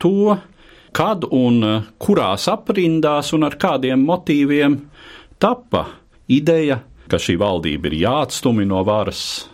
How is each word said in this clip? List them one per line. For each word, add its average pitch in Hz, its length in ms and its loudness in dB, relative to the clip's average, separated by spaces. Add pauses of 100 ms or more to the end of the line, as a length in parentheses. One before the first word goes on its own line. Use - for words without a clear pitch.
to, 196 340 2 (580)
kad 180 360 -2
un, 123 340 4
eh, 107 340 -2
kurās 131 540 0
aprindās 160 840 0
un 156 100 2
ar 147 140 -4
kādiem 131 480 0
motīviem 147 720 2 (600)
tapa 196 480 0 (420)
ideja, 147 540 0 (260)
ka - 80 -2
šī 85 220 -2
valdība 82 520 -2
ir 78 160 -6
jāatstumj 123 600 -2
no 95 180 0
varas 101 680 -4